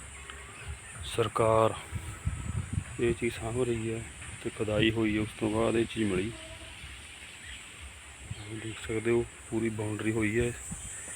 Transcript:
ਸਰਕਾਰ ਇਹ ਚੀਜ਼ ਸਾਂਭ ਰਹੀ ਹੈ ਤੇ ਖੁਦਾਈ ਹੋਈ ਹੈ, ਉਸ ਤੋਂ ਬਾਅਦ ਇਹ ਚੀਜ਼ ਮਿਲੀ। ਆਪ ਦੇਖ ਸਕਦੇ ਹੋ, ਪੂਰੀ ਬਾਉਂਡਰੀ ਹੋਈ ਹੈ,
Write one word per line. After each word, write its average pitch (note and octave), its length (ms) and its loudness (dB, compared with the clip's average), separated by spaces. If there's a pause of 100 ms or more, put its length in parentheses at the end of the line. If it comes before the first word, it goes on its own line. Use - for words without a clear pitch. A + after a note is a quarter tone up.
(1080)
ਸਰਕਾਰ A2 680 6 (1300)
ਇਹ A#2 140 4
ਚੀਜ਼ A#2 200 0
ਸਾਂਭ A#2 280 -2
ਰਹੀ A2+ 300 0
ਹੈ A2+ 80 -2 (440)
ਤੇ A#2 60 -2
ਖੁਦਾਈ G#2+ 400 4
ਹੋਈ A2 260 4
ਹੈ, G#2+ 40 4
ਉਸ G#2+ 80 0 (120)
ਤੋਂ A2 100 2
ਬਾਅਦ A2 260 4
ਇਹ A#2 80 4
ਚੀਜ਼ G#2+ 260 2
ਮਿਲੀ। F#2+ 220 2 (2000)
ਆਪ G#2+ 240 -10 (100)
ਦੇਖ A2 220 -6
ਸਕਦੇ A2+ 240 2
ਹੋ, A#2 140 6 (260)
ਪੂਰੀ A2+ 180 2
ਬਾਉਂਡਰੀ G#2+ 440 0
ਹੋਈ A2 280 4
ਹੈ, A#2+ 120 4 (640)